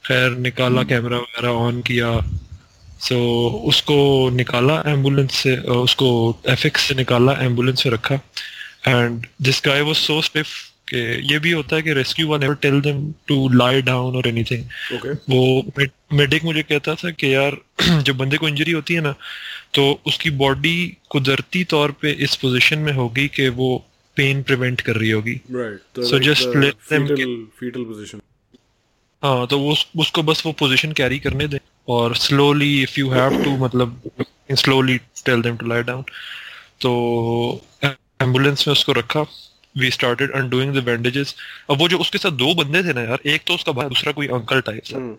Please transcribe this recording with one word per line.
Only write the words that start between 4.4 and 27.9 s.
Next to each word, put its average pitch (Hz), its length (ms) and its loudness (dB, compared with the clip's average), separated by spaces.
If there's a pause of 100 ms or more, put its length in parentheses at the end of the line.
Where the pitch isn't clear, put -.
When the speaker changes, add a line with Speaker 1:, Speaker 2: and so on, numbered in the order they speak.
Speaker 1:
एम्बुलेंस 139 460 2
से, 131 240 0
अ, 127 120 -8
उसको 123 720 2 (100)
एफ़एक्स 131 320 0
से - 140 -2
निकाला, 123 380 4
एम्बुलेंस 123 540 0
में 123 60 2
रखा। 135 280 -2 (680)
And 120 320 2 (260)
this 131 200 0
guy 143 160 2
was 156 280 0
so 156 120 0
stiff 156 260 -4 (400)
कि 120 440 -2
ये 151 60 2
भी 165 120 0
होता 151 260 -2
है 156 60 0
कि 156 120 0
rescue 139 300 -2
one 151 160 0
never 139 160 0
tell 139 200 2
them 143 240 0
to 143 480 -2
lie 127 340 6
down 127 300 0
or 127 100 -2
anything। 117 380 -2 (360)
Speaker 2:
ओके। 131 140 -8
Speaker 1:
वो 131 520 2 (160)
med-, - 340 -4
मेडिक 143 320 2
मुझे 156 180 0
कहता 151 320 -2
था 175 160 -6
कि 143 240 0
यार 139 220 2 (240)
<clears throat> 165 220 4
जब 135 140 0
बंदे 135 200 0
को 156 120 0
इंजरी 151 240 -2
होती 160 220 -2
है 170 60 0
ना 143 140 -2 (600)
तो 139 320 4
उसकी - 240 -2
बॉडी 143 680 0 (140)
कुदरती 139 540 -2
तौर 147 260 2
पे 147 200 -4
इस 139 260 -2
पोजीशन 127 420 2
में 151 140 -2
होगी 131 360 0
कि 135 200 0
वो 127 380 -2 (300)
पेन 135 260 0
प्रिवेंट 127 380 0
कर 117 160 -2
रही 110 140 0
होगी। 110 240 -2
Speaker 2:
Right, 120 600 -10
तो 127 80 -6
Speaker 1:
So 120 60 -2
Speaker 2:
like 131 160 2
Speaker 1:
just 147 160 2
Speaker 2:
the 123 160 -2
Speaker 1:
let 139 160 4
them 151 300 -2
Speaker 2:
fetal, 143 140 0
Speaker 1:
get 131 120 -2 (360)
Speaker 2:
fetal 117 300 -8